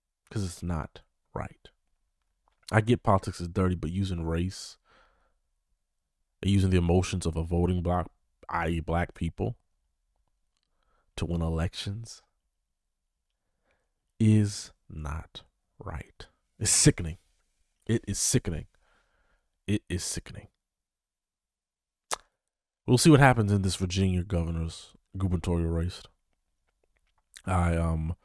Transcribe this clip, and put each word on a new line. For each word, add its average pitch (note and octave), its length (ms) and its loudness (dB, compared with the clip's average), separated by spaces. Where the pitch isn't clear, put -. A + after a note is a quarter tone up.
'cause G2+ 160 -6
it's - 180 -12
not E2+ 380 -8
right. - 360 -14
I G#2+ 80 2
get A2+ 240 0
politics G2 380 0
is F2 80 -6
dirty, F#2 260 0
but D#2+ 160 -6
using F#2 340 -4
race, E2+ 520 -6
using F#2+ 280 4
the F#2 80 4
emotions F2 480 2
of E2 100 -2
a E2 80 -2
voting F2 400 0
bloc, F2 260 -2
i E2+ 220 -4
e E2+ 100 -2
black E2 340 -2
people, G2 440 -6
to - 80 -4
win E2+ 160 -2
elections F2 840 -6
is G#2+ 540 2
not D#2 560 -10
right. - 500 -14
It's G#2+ 140 -2
sickening. F2 460 2
It A2 220 0
is G2+ 100 -4
sickening. - 500 -2
It G#2 220 0
is F2 160 -4
sickening. - 420 -10
We'll B2 120 4
see E3 120 6
what - 100 10
happens A#2 320 6
in G2+ 100 4
this F#2 140 0
Virginia F#2 480 0
governor's E2 720 -4
gubernatorial E2+ 520 0
race. E2+ 320 -4
I, F2 320 0
um, E2 480 -2